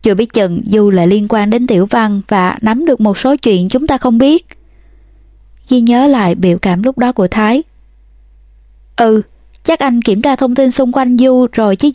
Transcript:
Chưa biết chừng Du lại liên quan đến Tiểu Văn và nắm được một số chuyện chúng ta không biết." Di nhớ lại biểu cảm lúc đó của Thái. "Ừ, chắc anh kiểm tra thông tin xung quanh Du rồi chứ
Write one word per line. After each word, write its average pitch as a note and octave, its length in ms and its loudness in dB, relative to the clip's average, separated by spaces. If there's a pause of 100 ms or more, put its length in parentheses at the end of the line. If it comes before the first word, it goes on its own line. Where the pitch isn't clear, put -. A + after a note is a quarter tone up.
Chưa G#3 140 0
biết A3+ 180 -2
chừng F#3 320 -2
Du G#3 240 2
lại F3+ 180 2
liên G#3 220 0
quan G#3 200 0
đến A#3+ 180 -2
Tiểu G3 180 0
Văn G#3 420 -2
và F#3 340 -2
nắm A#3 240 -2
được C4+ 160 0
một G#3 160 0
số C4+ 180 0
chuyện F#3+ 340 0
chúng C4+ 180 -2
ta C4+ 100 -2
không A#3+ 200 0
biết." C#4+ 280 2 (1200)
Di B3+ 120 2
nhớ A#3+ 260 2
lại G#3+ 280 2
biểu F3+ 220 0
cảm F#3 260 -2
lúc C4 140 -2
đó B3 140 0
của F#3+ 160 -2
Thái. A3 360 -2 (1300)
"Ừ, A3 260 2 (420)
chắc D#4+ 160 -2
anh B3 220 0
kiểm G#3 200 -2
tra C#4 140 0
thông B3 200 -2
tin C4 160 2
xung B3+ 200 -2
quanh B3 260 0
Du B3+ 340 2
rồi G#3 240 0
chứ D4 200 0